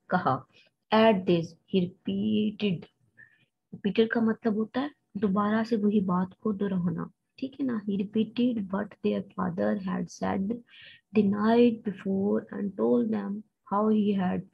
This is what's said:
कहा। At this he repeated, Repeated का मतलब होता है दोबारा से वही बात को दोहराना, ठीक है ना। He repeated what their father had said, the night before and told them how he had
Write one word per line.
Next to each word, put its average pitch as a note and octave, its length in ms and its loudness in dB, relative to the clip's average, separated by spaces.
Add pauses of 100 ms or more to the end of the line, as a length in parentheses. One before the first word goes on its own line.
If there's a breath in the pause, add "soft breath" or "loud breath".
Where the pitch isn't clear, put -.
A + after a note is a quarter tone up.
(100)
कहा। - 240 2 (580 soft breath)
At A3 260 6 (120)
this E3+ 200 2 (220)
he F#3+ 100 4
repeated, F#3 1040 -2 (840 soft breath)
Repeated A3+ 400 0
का A#3+ 80 0
मतलब A3 380 0
होता A3 220 -4
है D4 100 -4 (260)
दोबारा G#3 480 0
से A#3 120 -2
वही G#3 240 2 (120)
बात F#3 280 -2
को G#3+ 120 -2
दोहराना, F#3 580 -4 (280)
ठीक C4+ 220 -10
है C#4 60 -2
ना। A3+ 220 -4
He G3 160 -2
repeated A3 640 -2
what G3 340 -6
their G#3 180 0 (120)
father F#3 400 -2 (140)
had F3+ 260 -4
said, G3 420 -4 (560 loud breath)
the G3+ 220 4
night A3+ 560 4
before G3 600 -2
and G3+ 240 -6
told A#2+ 400 2
them G#3 260 -6 (280)
how G3+ 180 0
he G#3+ 280 2
had F#3 260 -2 (120)